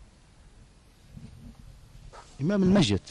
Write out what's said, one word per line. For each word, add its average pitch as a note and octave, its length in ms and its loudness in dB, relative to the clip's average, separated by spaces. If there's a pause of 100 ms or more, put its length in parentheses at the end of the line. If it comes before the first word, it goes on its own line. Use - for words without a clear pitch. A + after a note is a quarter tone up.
(2500)
إمام G3 220 0
المسجد G#2 480 4